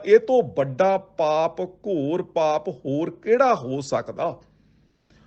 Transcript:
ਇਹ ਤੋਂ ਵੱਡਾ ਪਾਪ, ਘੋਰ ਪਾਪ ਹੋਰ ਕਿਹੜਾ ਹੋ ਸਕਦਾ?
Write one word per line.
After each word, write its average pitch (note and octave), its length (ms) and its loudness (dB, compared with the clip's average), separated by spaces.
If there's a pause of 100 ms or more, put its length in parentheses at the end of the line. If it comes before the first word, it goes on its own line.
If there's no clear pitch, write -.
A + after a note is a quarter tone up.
ਇਹ G#3 120 8
ਤੋਂ A#3+ 240 2
ਵੱਡਾ C#3+ 560 0
ਪਾਪ, D#3+ 640 -2
ਘੋਰ F3+ 600 -4
ਪਾਪ D#3 460 -2
ਹੋਰ D#3 420 -4
ਕਿਹੜਾ A#3+ 440 2
ਹੋ C3+ 260 -4
ਸਕਦਾ? C3+ 600 -6 (840)